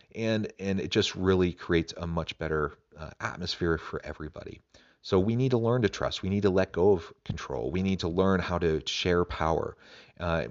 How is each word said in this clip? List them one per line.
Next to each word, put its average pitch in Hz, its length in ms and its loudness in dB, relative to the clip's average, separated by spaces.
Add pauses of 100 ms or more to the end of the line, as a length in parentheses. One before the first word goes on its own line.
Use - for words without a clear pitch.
(140)
And, 110 440 -2
and 98 220 -2
it - 100 -4
just - 240 2
really 92 380 4
creates 82 460 0
a 87 80 -6
much 82 320 -4
better, 78 400 -2 (200)
uh, 78 120 -12 (100)
atmosphere 87 560 -2
for - 260 -10
everybody. - 580 -12 (460)
So 98 140 4
we 110 160 2
need 131 160 2
to 123 60 4
learn 117 240 2
to 101 60 4
trust. - 360 -4
We 92 60 -2
need 101 120 2
to 101 80 4
let 92 220 2
go 92 180 4
of 90 220 2 (120)
control. 64 460 -6
We 87 100 -2
need 95 200 0
to 87 80 -4
learn 92 320 2
how 85 180 -2
to 80 280 0
share 87 380 2
power. - 520 -2 (420)
Uh, 82 320 -2